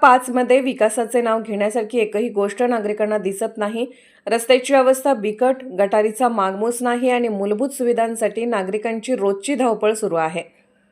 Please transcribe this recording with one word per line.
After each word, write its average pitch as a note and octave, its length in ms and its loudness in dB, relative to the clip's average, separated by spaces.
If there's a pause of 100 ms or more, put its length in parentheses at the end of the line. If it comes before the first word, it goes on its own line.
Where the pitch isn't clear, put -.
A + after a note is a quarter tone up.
पाचमध्ये B3+ 580 6
विकासाचे A#3 600 0
नाव A3+ 200 0
घेण्यासारखी G#3+ 580 -2
एकही G#3 300 -2
गोष्ट G3+ 340 -2
नागरिकांना G#3+ 560 -2
दिसत G3 400 -4
नाही. A3+ 280 -4 (400)
रस्त्याची B3+ 480 2
अवस्था C4 400 4
बिकट, A3 420 0 (220)
गटारीचा G#3+ 500 2
मागमूस G#3+ 540 -2
नाही B3 280 0
आणि A#3+ 180 0
मूलभूत G#3 400 -2
सुविधांसाठी A3+ 760 -2
नागरिकांची A3 720 -4
रोजची G3 380 -2
धावपळ A3 380 2
सुरू G#3 220 -2
आहे. E3 280 -2 (500)